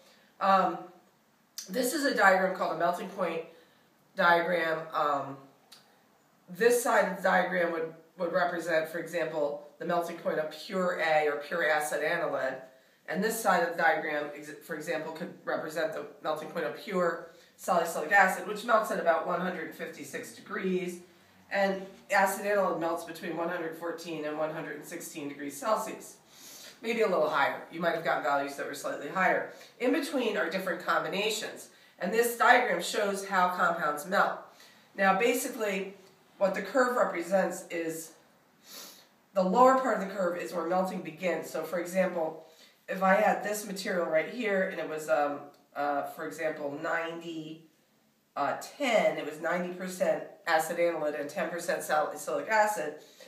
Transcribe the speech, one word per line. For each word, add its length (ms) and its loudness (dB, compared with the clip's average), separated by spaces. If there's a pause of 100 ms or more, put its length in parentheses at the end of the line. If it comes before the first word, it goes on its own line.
(380)
Um, 380 4 (960)
this 240 0
is 100 0
a 100 2
diagram 400 6
called 220 -2
a 20 -6
melting 300 0
point 360 -4 (720)
diagram. 760 2
Um, 460 -2 (1120)
this 320 4
side 280 4
of 80 -6
the 40 -6
diagram 500 2
would, 200 -4 (240)
would 160 -2
represent, 560 2
for 100 -8
example, 680 -2 (100)
the 60 -8
melting 320 0
point 220 -2
of 120 -2
pure 480 -2
A 300 4
or 180 -2
pure 220 0
acid 320 0
analyte. 580 -2 (480)
And 160 -2
this 160 0
side 240 4
of 100 0
the 100 -2
diagram, 520 2
ex-, 180 -12 (120)
for 100 -10
example, 380 -6
could 220 -10 (100)
represent 480 -2
the 140 -8 (160)
melting 260 -4
point 160 -4
of 140 -4
pure 540 -2 (260)
salicylic 540 0
acid, 360 6
which 160 -6
melts 260 4
at 80 0
about 280 4
one 160 0
hundred 320 -4
fifty-six 600 -10
degrees. 640 -2 (500)
And 340 2 (260)
acid 360 2
analyte 340 2
melts 240 -2
between 320 -8
one 140 -2
hundred 260 -6
fourteen 480 -8
and 140 -4
one 160 -2
hundred 320 -10
sixteen 420 -10
degrees 260 -10
Celsius. 640 -4 (640)
Maybe 220 0
a 60 4
little 200 4
higher. 320 0 (100)
You 100 -10
might 140 2
have 100 -4
gotten 180 0
values 340 0
that 100 -6
were 80 -8
slightly 340 -8
higher. 440 0 (280)
In 120 2
between 460 0
are 100 0
different 340 -2
combinations. 840 -2 (300)
And 120 -4
this 280 2
diagram 420 6
shows 480 -2
how 220 4
compounds 560 0
melt. 320 0 (580)
Now, 220 4
basically, 760 0 (440)
what 160 2
the 80 -4
curve 340 2
represents 720 0
is 440 -6 (1200)
the 80 2
lower 380 8
part 200 0
of 80 -4
the 60 -8
curve 240 0
is 160 -8
where 120 -2
melting 360 0
begins. 480 -4
So, 140 -4
for 160 -4
example, 640 -2 (420)
if 140 -2
I 140 6
had 260 4
this 240 -4
material 400 -2
right 220 0
here, 400 0
and 100 -6
it 100 -4
was, 200 -6
um, 320 2 (340)
uh, 280 0
for 260 -8
example, 520 -4
ninety, 840 -6 (720)
uh, 200 -2 (220)
ten, 400 2
it 80 -6
was 140 -8
ninety 340 -2
percent 480 -2 (240)
acid 320 0
analyte 420 0
and 80 -6
ten 220 -4
percent 320 -4
salicylic 640 -2
acid, 460 2 (340)